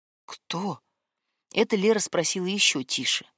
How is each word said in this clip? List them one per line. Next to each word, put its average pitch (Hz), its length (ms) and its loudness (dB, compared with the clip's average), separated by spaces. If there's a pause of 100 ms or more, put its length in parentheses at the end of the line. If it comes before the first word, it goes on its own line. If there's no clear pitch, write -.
(260)
«Кто?» 170 540 -8 (720)
Это 220 200 2
Лера 214 240 4
спросила 180 460 -2
ещё 190 380 2
тише. - 420 -4 (140)